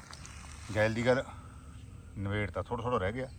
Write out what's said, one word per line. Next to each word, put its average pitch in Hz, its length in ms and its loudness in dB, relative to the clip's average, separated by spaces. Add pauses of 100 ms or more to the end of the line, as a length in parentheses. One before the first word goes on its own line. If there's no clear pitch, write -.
(760)
ਗੈਲ 110 180 6
ਦੀ 117 120 2
ਗੱਲ 127 180 8 (920)
ਨਵੇੜ 101 340 0
ਤਾਂ 92 120 0
ਥੋੜ੍ਹਾ 117 200 -2
ਥੋੜ੍ਹਾ 120 160 4
ਰਹਿ 95 140 2
ਗਿਆ 127 140 -2 (120)